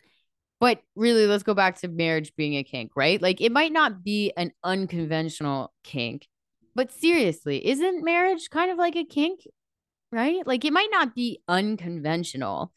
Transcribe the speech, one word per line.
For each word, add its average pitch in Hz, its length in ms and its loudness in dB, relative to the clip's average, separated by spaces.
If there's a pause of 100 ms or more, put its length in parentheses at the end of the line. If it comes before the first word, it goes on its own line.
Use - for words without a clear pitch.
(600)
But 233 200 4 (140)
really, 226 320 4
let's 202 160 2
go 208 120 0
back 190 260 2
to 180 80 -8
marriage 165 480 -2
being 147 180 -2
a 139 100 -4
kink, 117 320 -10
right? 147 240 2
Like, 185 200 0
it 233 120 2
might 302 200 2
not 247 300 0
be 208 340 -2
an 170 160 -4 (120)
unconventional 160 1080 -4 (120)
kink, 123 420 -6 (480)
but 254 180 -2
seriously, 208 760 0
isn't 311 380 0
marriage 349 460 0
kind 359 200 0
of 339 80 -4
like 349 180 0
a 339 80 -4
kink, 330 360 -2 (720)
right? 285 360 0
Like, 262 180 0
it 302 80 2
might 403 180 2
not 330 240 0
be 240 320 -4
unconventional, 170 1300 -2